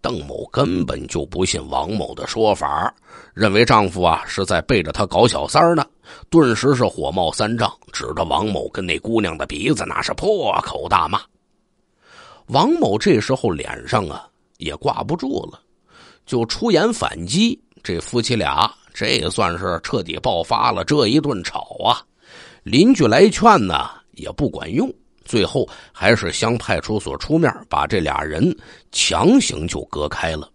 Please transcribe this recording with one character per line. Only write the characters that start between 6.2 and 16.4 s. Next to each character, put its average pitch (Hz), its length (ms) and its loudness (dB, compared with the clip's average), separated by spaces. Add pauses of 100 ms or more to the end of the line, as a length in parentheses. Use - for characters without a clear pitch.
顿 143 240 6
时 135 220 2
是 123 80 2
火 78 260 -2
冒 85 220 0
三 110 260 -2
丈， 113 160 0 (200)
指 - 100 -8 (100)
着 82 120 -2
王 80 220 -2
某 92 200 -4
跟 95 180 -8
那 80 140 -2
姑 113 220 -2
娘 82 160 -4
的 76 80 -6
鼻 113 260 -4
子 - 160 -2
那 80 140 -4
是 - 140 -6
破 180 360 -2 (100)
口 - 280 -10
大 85 180 2
骂。 101 140 -2 (1300)
王 151 240 4
某 240 260 2
这 113 240 4
时 131 120 -2
候 123 160 0
脸 69 380 -6
上 104 220 0
啊 - 180 -12 (300)
也 76 180 -8
挂 - 300 -4
不 143 100 -2
住 269 340 -6
了， - 120 -20 (640)
就 117 220 0